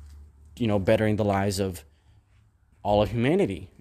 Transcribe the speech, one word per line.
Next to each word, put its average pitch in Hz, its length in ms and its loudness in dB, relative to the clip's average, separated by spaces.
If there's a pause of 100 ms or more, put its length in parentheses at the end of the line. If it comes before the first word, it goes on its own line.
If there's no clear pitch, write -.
(560)
you 120 120 -2
know, 104 120 2
bettering 110 360 2
the 104 100 0
lives 98 340 0
of 95 240 -6 (1000)
all 104 180 2
of 98 100 0
humanity, 117 580 -2 (120)